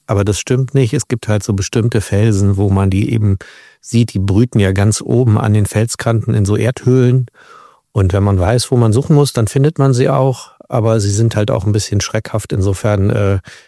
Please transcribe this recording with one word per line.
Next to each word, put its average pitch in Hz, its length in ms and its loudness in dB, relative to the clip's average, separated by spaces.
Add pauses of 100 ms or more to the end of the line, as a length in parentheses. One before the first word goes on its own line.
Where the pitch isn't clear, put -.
Aber 101 180 0
das 104 140 -2
stimmt 127 340 -2
nicht. 135 220 0
Es 135 140 -4
gibt - 180 -6
halt 107 160 0
so 107 100 -4
bestimmte 110 480 -2
Felsen, 101 560 0
wo 98 140 0
man 98 180 2
die 95 240 0
eben 107 260 0 (420)
sieht. 113 340 -2
Die 95 60 -2
brüten 101 400 0
ja 95 100 2
ganz 101 320 0
oben 120 340 2
an 107 160 0
den 104 140 2
Felskanten 113 680 -2
in 110 120 2
so 104 100 0
Erdhöhlen. 123 720 2 (640)
Und 95 220 0
wenn 98 100 2
man 101 160 2
weiß, 110 320 0
wo 131 60 2
man 113 160 2
suchen 143 240 2
muss, 143 160 2
dann 113 160 0
findet 143 320 0
man 135 140 4
sie 123 140 0
auch. 135 440 -2 (160)
Aber 113 320 0
sie 101 100 0
sind 113 240 0
halt 104 160 0
auch 104 160 -2
ein 104 60 0
bisschen 101 280 -2
schreckhaft. - 520 -6
Insofern, 101 580 0
äh, 98 300 0 (260)